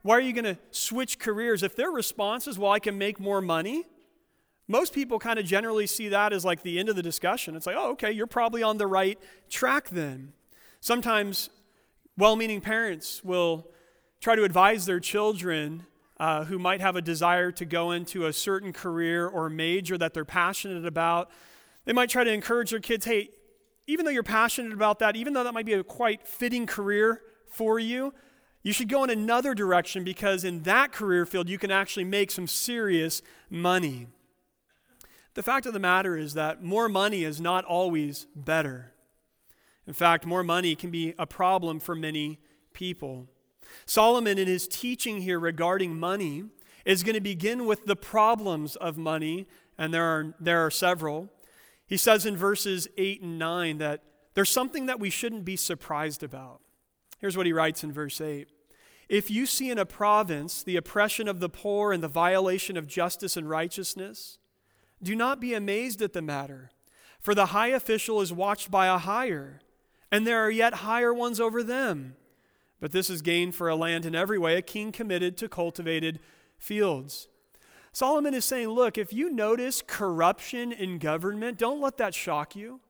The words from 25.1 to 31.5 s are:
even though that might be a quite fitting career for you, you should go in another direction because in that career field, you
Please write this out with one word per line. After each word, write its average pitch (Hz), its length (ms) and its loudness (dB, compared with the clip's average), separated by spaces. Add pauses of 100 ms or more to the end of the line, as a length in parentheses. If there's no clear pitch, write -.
even 247 180 -4
though 254 100 0
that 240 100 -4
might 226 120 -4
be 220 80 0
a 190 100 2
quite 220 420 -2
fitting 240 400 -2
career 208 560 2 (280)
for 220 280 0
you, 247 360 -4 (500)
you 202 80 -2
should 220 160 -2
go 269 160 2
in 254 80 2
another 233 420 2
direction 185 520 2
because 190 400 0
in 175 180 -4
that 240 300 4
career 180 320 2
field, 175 240 -2
you 196 100 -6